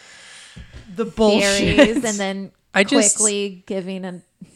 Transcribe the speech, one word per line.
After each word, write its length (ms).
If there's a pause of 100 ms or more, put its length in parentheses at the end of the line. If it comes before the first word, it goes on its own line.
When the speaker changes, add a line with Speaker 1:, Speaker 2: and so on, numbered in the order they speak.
(960)
Speaker 1:
The 100
bullshit. 720
Speaker 2:
theories 280
and 140
then 340 (220)
Speaker 3:
I 100
just 320
Speaker 2:
quickly 500
giving 380
a 180 (340)